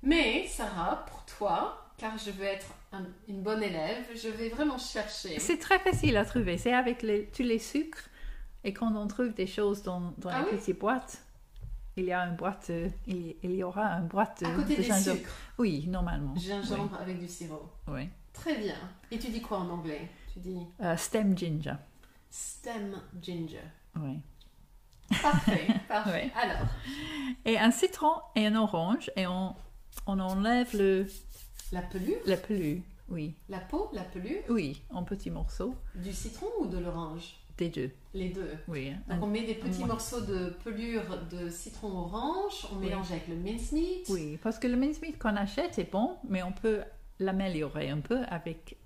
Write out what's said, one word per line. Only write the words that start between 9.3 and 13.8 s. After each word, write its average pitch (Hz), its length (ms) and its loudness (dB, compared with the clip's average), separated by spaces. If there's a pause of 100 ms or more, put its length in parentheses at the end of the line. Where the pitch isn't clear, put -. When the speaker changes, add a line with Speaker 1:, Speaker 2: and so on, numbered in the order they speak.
Speaker 2:
des 185 120 0
choses 202 360 2
dans, 180 360 -4
dans 180 120 -6
Speaker 1:
Ah 254 140 2
Speaker 2:
les 392 80 2
Speaker 1:
oui ? 202 60 2
Speaker 2:
petites 190 200 0
boîtes, 247 440 0 (760)
il 185 100 0
y 180 60 2
a 180 140 2
une 170 100 -2
boîte, 190 340 -4
euh, 170 180 0 (180)
il, 175 360 -4
il 180 100 -2
y 185 100 0
aura 185 220 0 (140)